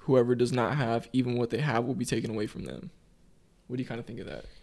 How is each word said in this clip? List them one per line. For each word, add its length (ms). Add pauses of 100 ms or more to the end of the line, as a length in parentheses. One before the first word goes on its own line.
Whoever 340
does 160
not 260
have, 360
even 220
what 140
they 120
have 240
will 100
be 100
taken 240
away 160
from 200
them"? 260 (760)
What 100
do 60
you 60
kinda 140
think 160
of 80
that? 180 (180)